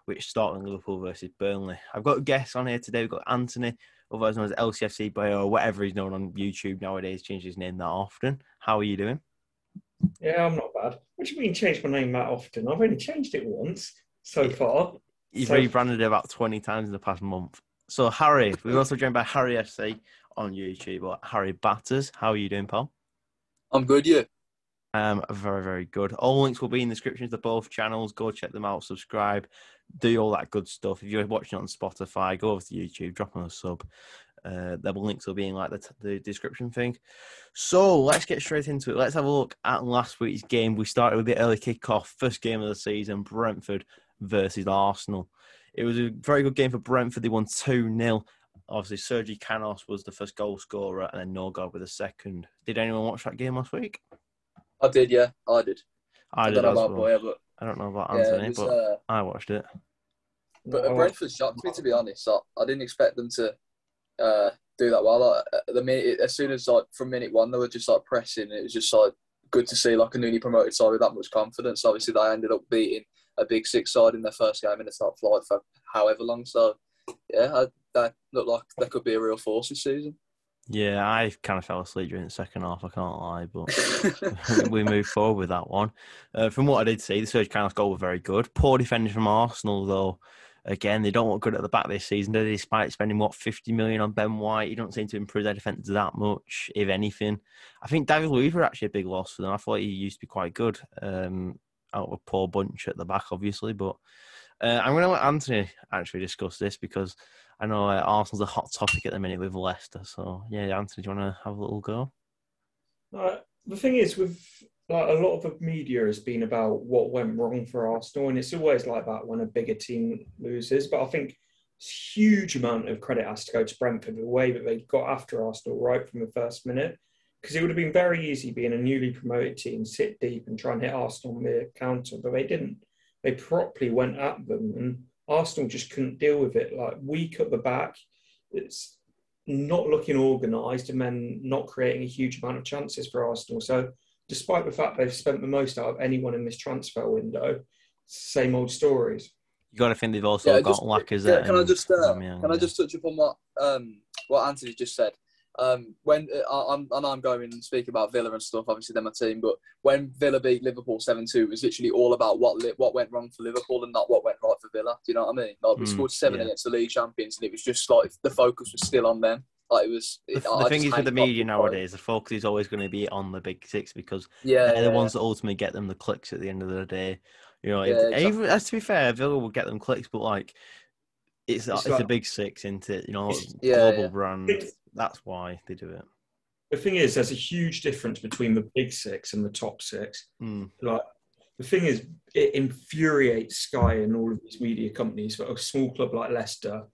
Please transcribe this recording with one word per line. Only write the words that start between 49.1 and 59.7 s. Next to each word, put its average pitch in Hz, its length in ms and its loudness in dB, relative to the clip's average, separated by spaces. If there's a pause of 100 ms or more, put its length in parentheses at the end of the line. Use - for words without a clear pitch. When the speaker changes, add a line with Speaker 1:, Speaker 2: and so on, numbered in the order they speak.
Speaker 1:
Canos 107 500 -6
was 101 160 -8
the - 80 -16
first 101 240 -12
goal 104 220 -4
scorer, 95 560 -6
and 92 80 -8
then 92 120 -8
Norgard 92 380 -8
with 90 100 -10
the 92 60 -12
second. 95 580 -10 (200)
Did 110 120 -4
anyone 113 280 0
watch 113 180 -4
that 113 140 -8
game 127 180 -4
last 131 160 -6
week? 214 300 -8 (800)
Speaker 3:
I 135 80 6
did, 127 200 6
yeah, 123 200 6 (180)
I 117 140 6
did. 98 180 -2 (540)
Speaker 1:
I - 80 0
Speaker 3:
I 113 80 4
Speaker 1:
did 107 60 4
Speaker 3:
don't 104 80 4
know 117 80 6
Speaker 1:
as 107 80 6
Speaker 3:
about 110 180 2
Speaker 1:
well. 110 220 4
Speaker 3:
Boya, 107 40 -14
but 113 140 -6 (220)
Speaker 1:
I 117 60 -8
don't 110 120 -6
know 101 100 -6
about 98 240 -4
Speaker 3:
yeah, - 60 0
it - 80 6
Speaker 1:
Anthony, 101 240 2
Speaker 3:
was, - 80 -6
Speaker 1:
but 104 120 0
Speaker 3:
uh, 110 260 2 (120)
Speaker 1:
I 113 140 0
watched 95 300 -6
it. 104 140 -4 (1000)